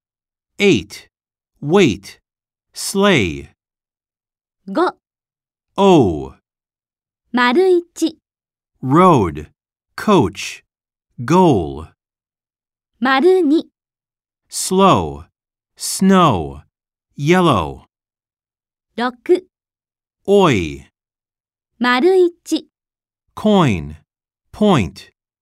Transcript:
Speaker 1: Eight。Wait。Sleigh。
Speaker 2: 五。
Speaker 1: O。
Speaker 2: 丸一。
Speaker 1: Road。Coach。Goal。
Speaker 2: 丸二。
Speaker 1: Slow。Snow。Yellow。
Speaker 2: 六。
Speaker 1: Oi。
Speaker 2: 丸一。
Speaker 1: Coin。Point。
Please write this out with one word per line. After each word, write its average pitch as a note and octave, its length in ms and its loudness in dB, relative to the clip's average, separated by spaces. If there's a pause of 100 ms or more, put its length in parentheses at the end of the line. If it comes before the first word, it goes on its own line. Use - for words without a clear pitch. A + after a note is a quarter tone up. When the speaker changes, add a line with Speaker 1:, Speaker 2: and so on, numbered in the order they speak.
(600)
Speaker 1:
Eight。 E3 480 -2 (520)
Wait。 D3+ 600 0 (520)
Sleigh。 A#2 760 -2 (1200)
Speaker 2:
五。 D4+ 280 -4 (800)
Speaker 1:
O。 A2 640 2 (960)
Speaker 2:
丸 B3 240 0
一。 F4 640 -2 (600)
Speaker 1:
Road。 B2+ 720 2 (460)
Coach。 - 680 -2 (640)
Goal。 A2 680 0 (1080)
Speaker 2:
丸 C4+ 240 0
二。 E4+ 440 2 (800)
Speaker 1:
Slow。 G#2 760 0 (500)
Snow。 B2 880 0 (540)
Yellow。 C#3+ 680 -2 (1080)
Speaker 2:
六。 A#3 180 -6 (1160)
Speaker 1:
Oi。 G2+ 580 0 (960)
Speaker 2:
丸 B3 240 0
一。 F4+ 680 0 (640)
Speaker 1:
Coin。 A2 640 0 (560)
Point。 F#3 600 -2 (300)